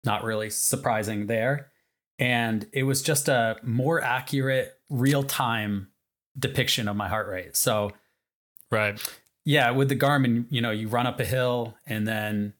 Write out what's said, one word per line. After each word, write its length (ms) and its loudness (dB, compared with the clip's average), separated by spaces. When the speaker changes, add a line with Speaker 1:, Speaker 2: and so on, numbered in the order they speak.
Speaker 1:
Not 220 0
really 240 -4
surprising 760 -2
there. 440 -2
And 540 0
it 100 0
was 180 2
just 280 0
a 340 2
more 380 0
accurate 760 -2
real-time 1000 0
depiction 520 0
of 80 -2
my 100 -2
heart 220 -2
rate. 260 -8
So 360 2
Speaker 2:
Right. 300 0
Speaker 1:
yeah, 260 4
with 180 2
the 60 0
Garmin, 540 2
you 120 -2
know, 100 0
you 180 -4
run 180 2
up 140 -4
a 40 0
hill 500 -2
and 200 -2
then 520 -2